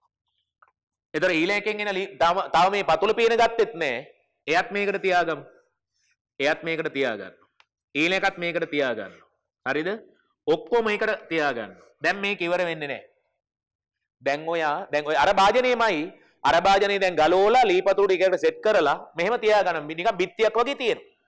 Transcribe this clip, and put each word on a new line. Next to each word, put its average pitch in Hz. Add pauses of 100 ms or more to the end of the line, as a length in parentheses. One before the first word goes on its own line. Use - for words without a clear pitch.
(1160)
ඒතර 165
ඊළඟ 180
එකෙන් 208
එන 208
ලී, 185
තව, 170 (120)
තව 170
මේ 202
පතුල 180
පීන 226
ගත්තෙත් 226
නෑ. 151 (500)
එයත් 175
මේකට 202
තියාගමු. 170 (1000)
එයත් 151
මේකට 160
තියාගන්න. 120 (600)
ඊළඟ 175
එකත් 190
මේකට 170
තියාගන්න. 117 (480)
හරිද? 151 (560)
ඔක්කොම 170
මේකට 208
තියාගන්න. 131 (220)
දැන් 175
මේක 196
ඉවර 180
වෙන්නේ 160
නෑ. 117 (1080)
දැන් 143
ඔයා, 160 (100)
දැන් 147
ඔය 151
අර 151
භාජනයමයි, 220 (460)
අර 143
භාජනය 196
දැන් 185
ගලවලා 190
ලී 185
පතුරු 196
ටිකකට 185
සෙට් 160
කරලා 165 (160)
මෙහෙම 180
තියාගන්න. 185
නිකන් 175
බිත්තියක් 208
වගේ 240
තියෙනවා. 226 (180)